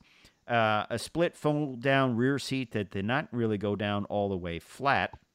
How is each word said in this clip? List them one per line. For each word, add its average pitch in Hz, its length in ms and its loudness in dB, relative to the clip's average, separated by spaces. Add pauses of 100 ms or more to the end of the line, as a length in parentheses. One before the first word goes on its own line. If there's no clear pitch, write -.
(480)
Uh, 110 420 2
a 113 100 -2
split 165 360 -2
fold-down 135 800 0
rear 131 220 2
seat 131 340 -4
that 104 200 -2
did 98 140 -4
not 135 260 -2
really 113 260 0
go 104 180 0
down 101 300 -2
all 101 240 -2
the 95 80 -2
way 85 220 -4
flat. 123 580 0 (180)